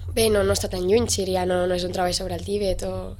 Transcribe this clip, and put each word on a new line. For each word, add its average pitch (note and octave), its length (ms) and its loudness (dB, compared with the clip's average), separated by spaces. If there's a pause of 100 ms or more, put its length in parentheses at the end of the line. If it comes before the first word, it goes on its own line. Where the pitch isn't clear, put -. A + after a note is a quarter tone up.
(140)
bé, A3+ 160 2
no, G#3 120 4
no G3 100 4
està G3 160 -2
tan F3+ 200 -2
lluny, A3+ 200 4
Síria F#3 380 0
no, F3+ 200 2
no F#3 80 2
és F3+ 100 -2
un F3+ 80 -4
treball F3+ 220 0
sobre F3+ 200 -4
el E3+ 100 -6
Tíbet, G3 380 -2
o, F#3 380 -6